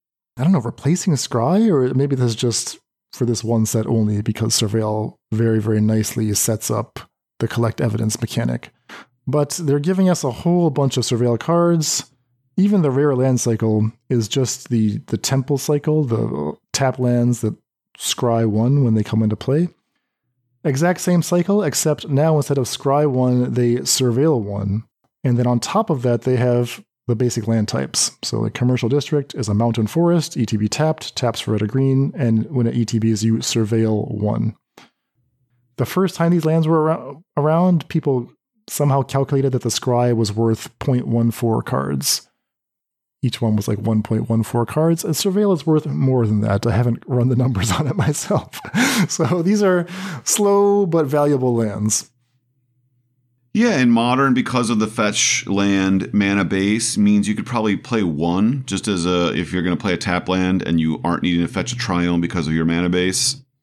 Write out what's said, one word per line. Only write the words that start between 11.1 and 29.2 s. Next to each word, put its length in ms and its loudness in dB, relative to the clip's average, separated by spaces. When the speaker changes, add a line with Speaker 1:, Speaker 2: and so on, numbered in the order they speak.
Speaker 1:
cards. 720 0
Even 240 4
the 100 2
rare 240 2
land 260 2
cycle 520 0
is 180 0
just 440 -4
the, 280 2
the 100 -2
temple 400 -2
cycle, 460 0
the 500 -4
tap 260 -2
lands 440 2
that 120 -2
scry 480 0
one 380 2
when 100 2
they 80 2
come 200 0
into 140 0
play. 320 0
Exact 360 0
same 220 2
cycle, 400 0
except 460 -2
now 280 2
instead 220 0
of 60 0
scry 440 0
one, 440 0
they 240 2
surveil 640 0
one. 440 -4
And 160 2
then 80 2
on 140 2
top 300 -2
of 120 -2
that, 200 0
they 140 0
have 460 0
the 80 0
basic 320 -2
land 220 0
types. 440 -4
So 200 -2
a 60 -2
commercial 380 0
district 460 -2